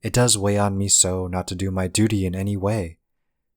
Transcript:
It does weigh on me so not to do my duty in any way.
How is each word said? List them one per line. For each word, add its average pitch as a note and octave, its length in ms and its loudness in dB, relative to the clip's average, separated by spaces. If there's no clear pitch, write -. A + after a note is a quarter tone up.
It A2 100 -4
does B2 260 4
weigh G2+ 200 2
on G2+ 200 0
me G2 100 0
so F#2 380 2
not F#2 220 -4
to - 60 -8
do F#2+ 160 -4
my F#2 160 -2
duty G#2 380 0
in F2+ 100 -2
any G2 220 -2
way. F#2+ 420 -4